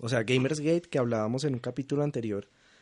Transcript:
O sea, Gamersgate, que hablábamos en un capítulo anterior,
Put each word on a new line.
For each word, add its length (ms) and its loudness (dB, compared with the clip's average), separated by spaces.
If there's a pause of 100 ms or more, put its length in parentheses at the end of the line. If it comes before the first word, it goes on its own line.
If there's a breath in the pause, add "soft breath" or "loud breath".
O 80 -6
sea, 140 2
Gamersgate, 640 2
que 100 0
hablábamos 460 0
en 100 0
un 60 -4
capítulo 440 -2
anterior, 440 -2 (340 soft breath)